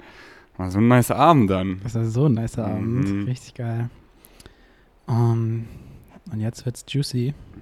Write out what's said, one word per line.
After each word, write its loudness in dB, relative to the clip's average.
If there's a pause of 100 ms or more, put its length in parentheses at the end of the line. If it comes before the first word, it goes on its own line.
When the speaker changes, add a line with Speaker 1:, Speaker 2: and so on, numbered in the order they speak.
(580)
Speaker 1:
war -4
so -2
ein 6
nicer 4
Abend 6
dann. -2
Speaker 2:
Das -6
war -2
so 0
ein 4
nicer -4
Speaker 1:
Mhm. -2
Speaker 2:
Abend, -2
richtig -8
geil. -6 (1200)
Ähm, 0 (640)
und -6
jetzt -6
wird's -8
juicy. -2 (280)